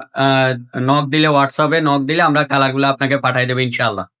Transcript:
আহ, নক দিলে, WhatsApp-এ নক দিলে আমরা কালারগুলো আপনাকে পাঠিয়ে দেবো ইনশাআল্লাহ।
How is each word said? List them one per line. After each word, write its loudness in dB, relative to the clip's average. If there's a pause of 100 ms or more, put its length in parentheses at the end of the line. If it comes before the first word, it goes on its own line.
(140)
আহ, 0
নক 0
দিলে, 2
WhatsApp-এ 0
নক 0
দিলে -2
আমরা 2
কালারগুলো 0
আপনাকে 0
পাঠিয়ে 0
দেবো -2
ইনশাআল্লাহ। -2 (140)